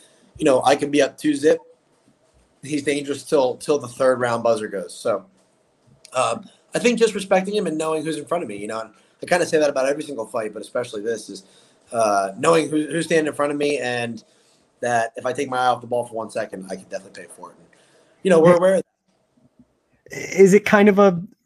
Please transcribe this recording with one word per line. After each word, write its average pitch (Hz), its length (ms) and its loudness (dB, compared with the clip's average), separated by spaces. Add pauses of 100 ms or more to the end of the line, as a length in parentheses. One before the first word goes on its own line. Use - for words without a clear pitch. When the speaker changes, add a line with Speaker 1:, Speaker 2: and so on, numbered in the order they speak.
(360)
Speaker 1:
you 151 80 -2
know, 131 180 4
I 139 120 6
could 143 160 -4
be 143 100 4
up 131 160 0
two 151 160 0
zip. 156 260 2 (1000)
He's 143 220 -6
dangerous 143 400 -6
till, 131 320 0
till 147 240 -2
the 123 80 -12
third 131 320 0
round 117 240 -2
buzzer 110 240 0
goes. 92 260 -10
So, 104 320 -4 (880)
um, 117 360 -4 (260)
I 156 40 -2
think 226 200 0
just 220 160 2
respecting 190 400 -2
him 196 100 -4
and 156 120 -6
knowing 156 260 -4
who's 156 140 -6
in 143 80 -12
front 175 180 -4
of 117 60 -12
me, 101 80 -12
you 104 100 -12
know, 110 140 -8
and - 100 -14 (320)
I - 20 -14
kinda 170 200 0
say 165 140 -2
that 147 100 2
about 135 180 -2
every 147 160 -4
single 127 220 -10
fight, 110 280 -8
but 104 80 -12
especially 117 400 -8
this, 110 280 -8
is, 98 140 -16 (500)
uh, 101 440 0
knowing 156 320 2
who, 151 180 -2
who's 156 180 -4
standing 160 220 0
in 135 60 -6
front 143 200 -2
of 147 40 -6
me 147 220 -2
and 120 440 -6 (580)
that 120 340 -2
if 123 100 -10
I 127 60 -2
take 131 180 -6
my 127 80 -4
eye 127 100 2
off 120 120 0
the 120 80 -18
ball 120 180 -4
for 110 100 -14
one 110 140 -8
second, 101 400 -10
I 95 60 -10
can 92 100 -16
definitely 95 380 -14
pay 87 60 -20
for 87 220 -20
it. - 60 -20
And, - 100 -20 (560)
you 190 60 0
know, 165 120 6
we're 170 80 8
Speaker 2:
Yeah. 175 80 8
Speaker 1:
aware 185 180 4
of - 80 0 (1300)
that. - 60 -14 (200)
Speaker 2:
Is 190 160 8
it 202 120 6
kind 208 240 6
of 196 100 4
a 185 220 6 (240)